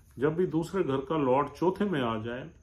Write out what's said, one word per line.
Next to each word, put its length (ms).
जब 160
भी 120
दूसरे 360
घर 140
का 200
लॉर्ड 320
चौथे 360
में 160
आ 160
जाए, 340